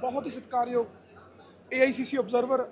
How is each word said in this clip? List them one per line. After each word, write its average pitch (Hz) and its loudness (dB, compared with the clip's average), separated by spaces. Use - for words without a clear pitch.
ਬਹੁਤ 254 -2
ਹੀ 269 -6
ਸਤਿਕਾਰਯੋਗ 240 -2
ਏ 262 0
ਆਈ 269 6
ਸੀ 262 -4
ਸੀ 277 -4
ਆਬਜ਼ਰਵਰ 247 0